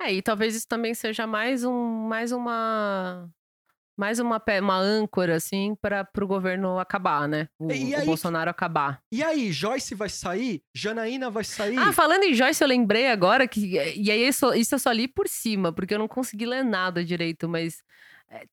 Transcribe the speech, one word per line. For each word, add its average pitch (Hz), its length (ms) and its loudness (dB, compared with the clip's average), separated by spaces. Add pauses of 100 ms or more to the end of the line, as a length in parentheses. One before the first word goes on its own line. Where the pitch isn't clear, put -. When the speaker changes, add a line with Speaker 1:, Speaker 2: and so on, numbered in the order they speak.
Speaker 1:
É, 285 100 -2
e 190 120 0
talvez 220 320 0
isso 226 120 -8
também 233 280 -4
seja 220 320 -4
mais 233 360 -2
um, 233 440 -2
mais 226 240 -2
uma, 214 960 -2 (680)
mais 214 240 -2
uma 233 200 0
pe-, 208 200 0
uma 190 200 2
âncora, 190 560 2
assim, 196 440 -2
pra, 202 240 -2
pro 202 240 -6
governo 185 520 0
acabar, 180 500 0
né? 151 200 -2 (100)
O, 156 120 -4
Speaker 2:
E 131 220 -2
Speaker 1:
o 147 60 0
Speaker 2:
aí 147 60 0
Speaker 1:
Bolsonaro 165 440 0
acabar. 156 500 -2 (120)
Speaker 2:
E 233 120 -2
aí, 294 280 0
Joyce 208 420 -4
vai 202 160 -4
sair? 202 540 -4 (120)
Janaína 226 540 -4
vai 214 140 -4
sair? 214 340 -2
Speaker 1:
Ah, 381 160 4
falando 349 300 6
em 359 100 6
Joyce, 262 300 4
eu 294 40 8
lembrei 240 420 4
agora 226 380 4
que, 202 280 -2
e 170 340 0
aí 226 180 4
isso, 262 280 4
isso 226 180 2
eu 269 60 2
só 254 120 2
li 233 160 0
por 403 200 -2
cima, 196 440 -2
porque 185 220 -4
eu 208 60 0
não 220 80 -2
consegui 233 400 -6
ler 262 180 -2
nada 185 400 0
direito, 165 420 -4
mas, 165 340 -4 (480)
é, 113 240 -18